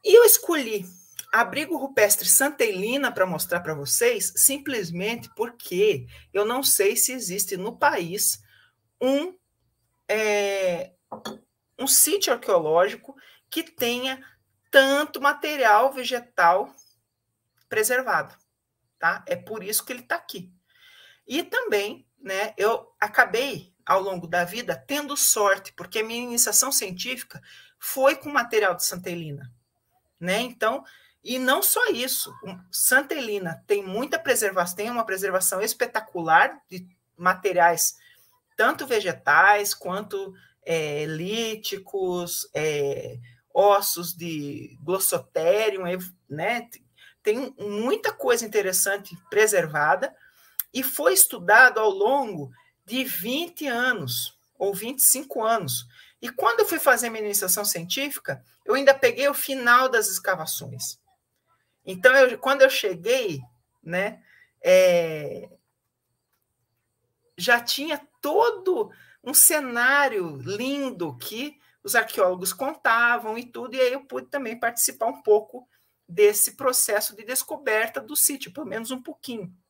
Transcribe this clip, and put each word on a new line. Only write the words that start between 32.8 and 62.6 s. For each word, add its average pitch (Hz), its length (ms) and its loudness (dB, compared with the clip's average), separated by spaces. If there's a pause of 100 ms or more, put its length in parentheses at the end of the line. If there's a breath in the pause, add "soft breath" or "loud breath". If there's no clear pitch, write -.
Helena 208 520 -6
tem 202 160 2
muita 202 360 -4
preservação, 190 580 0
tem 214 140 -6
uma 240 140 -4
preservação 190 560 -2
espetacular 214 1120 0
de 185 160 -14 (300)
materiais, 175 800 2 (600 soft breath)
tanto 269 300 0
vegetais 196 880 2
quanto, 196 600 -8 (320 soft breath)
é, 151 380 -4
líticos, 190 1500 -6
é, 147 640 -2 (340 soft breath)
ossos 196 600 2
de 156 680 -10
Glossopterium, 190 1040 0
ev-, 180 260 -8 (160)
né? 208 400 -6 (540 soft breath)
Tem 240 360 -2
muita 233 540 -2
coisa 233 340 0
interessante 196 720 -2 (120)
preservada 180 840 0 (580 loud breath)
e 262 100 -6
foi 311 300 0
estudado 226 640 6
ao 220 120 4
longo 196 600 -2 (340 soft breath)
de 254 180 -4
vinte 277 640 -6
anos 233 720 -4 (200)
ou 196 160 -2
vinte 233 240 -8
e - 80 2
cinco 254 360 -2
anos. 220 440 -2 (340 soft breath)
E 240 80 -12
quando 453 320 0
eu 415 60 4
fui 330 120 -4
fazer 240 300 2
minha 220 160 -6
iniciação 202 400 -2
científica, 180 800 -6 (180)
eu 226 120 0
ainda 269 180 6
peguei 254 360 2
o 277 60 0
final 254 540 2
das 220 200 0
escavações. - 880 -6 (880)
Então, 190 280 4
eu, 254 240 6
quando 269 240 4